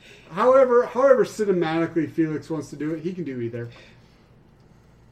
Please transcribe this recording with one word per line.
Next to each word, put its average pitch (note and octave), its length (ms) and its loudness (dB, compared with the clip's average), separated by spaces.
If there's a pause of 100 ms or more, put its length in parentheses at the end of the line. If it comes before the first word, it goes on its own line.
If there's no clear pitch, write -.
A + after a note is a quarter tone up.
(320)
However, B3 560 4
however B3 380 4
cinematically E3 840 -2
Felix D#3 400 -4
wants D3+ 220 -8
to D3 60 -14
do D3+ 160 -6
it, D3+ 100 -8
he F#3 100 -6
can F3 120 -10
do C3 160 -8
either. A#2 280 -8 (1400)